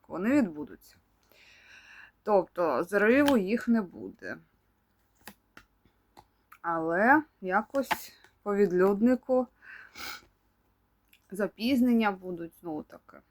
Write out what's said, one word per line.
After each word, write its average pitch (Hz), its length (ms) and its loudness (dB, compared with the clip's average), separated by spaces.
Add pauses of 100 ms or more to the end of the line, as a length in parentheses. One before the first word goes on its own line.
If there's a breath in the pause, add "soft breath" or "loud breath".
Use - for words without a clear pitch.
вони 214 340 0
відбудуться. 151 540 -8 (1300 loud breath)
Тобто 170 600 0
зриву 233 540 4
їх 208 300 -2
не 233 140 2
буде. 107 560 -12 (2250)
Але 170 600 2 (180)
якось 214 720 -4 (300 soft breath)
по 208 120 -2
відлюднику 208 920 2 (1800 loud breath)
запізнення 226 800 0
будуть, 180 480 -12
знову 160 240 -10
таки. - 340 -20 (140)